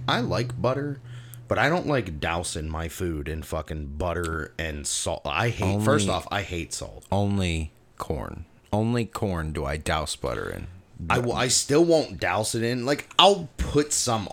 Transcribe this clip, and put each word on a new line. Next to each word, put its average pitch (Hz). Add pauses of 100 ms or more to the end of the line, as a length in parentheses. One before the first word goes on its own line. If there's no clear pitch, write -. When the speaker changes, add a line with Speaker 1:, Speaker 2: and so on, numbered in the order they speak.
Speaker 1:
I 175
like 123
butter, 139 (480)
but 95
I 127
don't 175
like 113
dousing 85
my 80
food 80
in 78
fucking 76
butter 82
and 76
salt. -
I 92
hate, -
Speaker 2:
Only, 101
Speaker 1:
first 107
off, 90
I 101
hate 87
salt. -
Speaker 2:
only 95 (260)
corn. - (260)
Only 113
corn 82
do 73
I 73
douse 78
butter 53
in. 50 (440)
Speaker 1:
I 120
will, 120
I 117
still 147
won't 143
douse 95
it 113
in. 120
Like, 143 (120)
I'll 180
put -
some 113